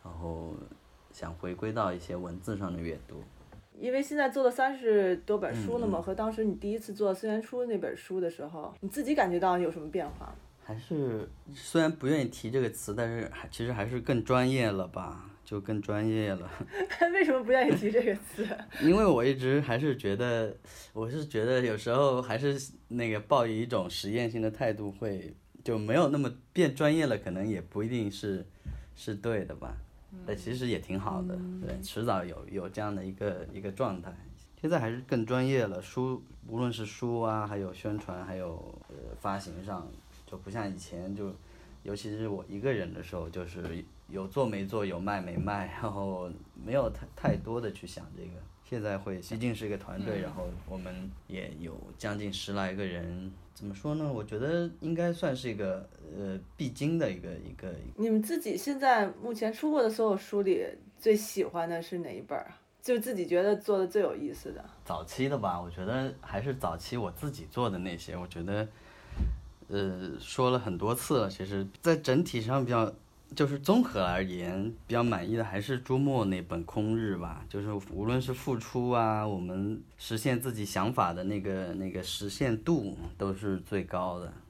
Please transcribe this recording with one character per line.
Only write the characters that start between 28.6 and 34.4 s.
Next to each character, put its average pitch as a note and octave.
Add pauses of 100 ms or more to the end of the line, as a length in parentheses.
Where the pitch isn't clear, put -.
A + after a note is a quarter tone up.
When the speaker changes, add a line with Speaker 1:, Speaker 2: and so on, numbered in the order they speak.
Speaker 1:
是 -
对 G#2
的 D2
吧。 A1+ (360)
Speaker 3:
嗯。 F#3
Speaker 1:
但 G#2
其 A2+
实 B2+
也 G#2+
挺 F#2+
好 G2
的， F3+
Speaker 2:
嗯。 F2+
Speaker 1:
对， -
迟 -
早 G2+
有， -
有 F#2
这 G2
样 G#2
的 F#2+
一 F#2+
个， F#2+
一 -
个 G2
状 G2
态。 F2 (460)